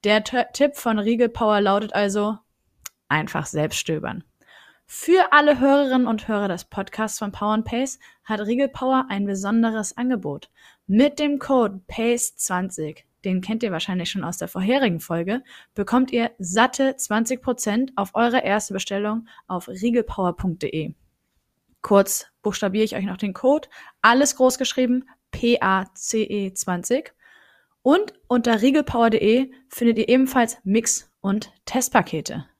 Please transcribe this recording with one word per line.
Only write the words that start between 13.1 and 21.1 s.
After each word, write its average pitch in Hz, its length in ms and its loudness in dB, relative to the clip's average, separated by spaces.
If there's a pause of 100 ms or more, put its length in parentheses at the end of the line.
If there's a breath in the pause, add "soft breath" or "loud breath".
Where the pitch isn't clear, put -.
den 185 180 0
kennt 220 200 -4
ihr 220 100 -2
wahrscheinlich 175 380 -4
schon 185 140 -6
aus 170 160 -6
der 165 80 -6
vorherigen 196 520 0
Folge, 180 440 -4 (320 loud breath)
bekommt 247 360 0
ihr 233 280 0
satte 254 580 0
zwanzig 233 460 -2
Prozent 247 520 -2
auf 196 200 -4
eure 240 280 2
erste 202 300 -2
Bestellung 208 540 -4 (200 loud breath)
auf 185 200 -6
riegelpower 202 680 -2
punkt 170 280 -4
de. 156 320 -6 (880)